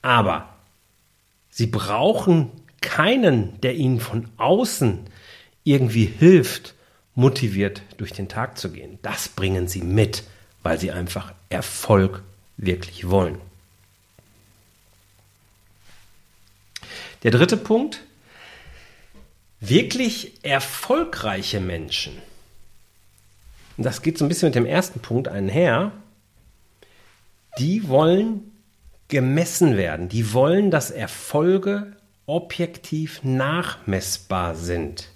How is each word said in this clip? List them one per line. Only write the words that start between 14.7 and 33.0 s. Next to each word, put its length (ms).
Der 80
dritte 260
Punkt, 440
wirklich 840
erfolgreiche 1160
Menschen, 540
und 80
das 160
geht 160
so 80
ein 20
bisschen 220
mit 60
dem 100
ersten 340
Punkt 280
einher, 640
die 300
wollen 640
gemessen 680
werden. 320
Die 240
wollen, 380
dass 180
Erfolge 1080
objektiv 960